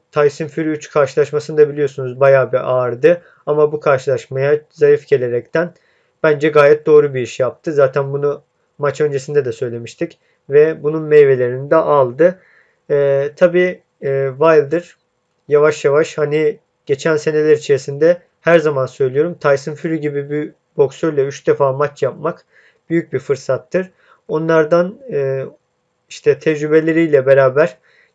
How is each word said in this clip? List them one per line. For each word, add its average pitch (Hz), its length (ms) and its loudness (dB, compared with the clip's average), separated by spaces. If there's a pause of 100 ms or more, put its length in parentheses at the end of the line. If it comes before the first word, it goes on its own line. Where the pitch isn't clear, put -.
(120)
Tyson 147 360 0
Fury 156 220 -6
üç 151 200 -8
karşılaşmasında 147 800 0
biliyorsunuz 135 500 -6
bayağı 135 320 4
bir 127 200 -2
ağırdı. 127 500 0 (240)
Ama 151 260 0
bu 151 80 -6
karşılaşmaya 135 800 -2 (100)
zayıf 143 380 0
gelerekten 123 640 -4 (500)
bence 151 260 0
gayet 147 360 4
doğru 147 280 4
bir 131 80 -4
iş - 180 -8
yaptı. 131 340 -6
Zaten 139 400 0
bunu 143 280 -6 (360)
maç 143 240 -4
öncesinde 143 440 -2
de 123 60 -4
söylemiştik. 117 680 -10 (300)
Ve 151 340 2
bunun 156 200 -4
meyvelerini 135 680 2
de - 40 4
aldı. 147 640 2 (500)
E, 143 460 0
tabii, 180 460 0 (220)
e, 135 260 -4 (100)
Wilder 160 560 2 (520)
yavaş 147 380 2
yavaş 147 320 0
hani 151 420 -2 (260)
geçen 151 320 -2
seneler 151 400 0
içerisinde 143 640 0 (200)
her 170 180 4
zaman 147 260 -2
söylüyorum 139 540 -4
Tyson 143 360 -2
Fury 160 220 -6
gibi 143 320 -6
bir 151 220 -6 (260)
boksörle 143 460 -2
üç 135 240 -10
defa 139 260 0
maç 143 300 -4
yapmak 151 420 -6 (440)
büyük 165 240 -4
bir 131 60 -4
fırsattır. 139 720 -6 (360)
Onlardan, 165 720 0 (120)
e, 135 340 -4 (640)
işte - 300 -2
tecrübeleriyle 156 840 0
beraber 135 520 2 (380)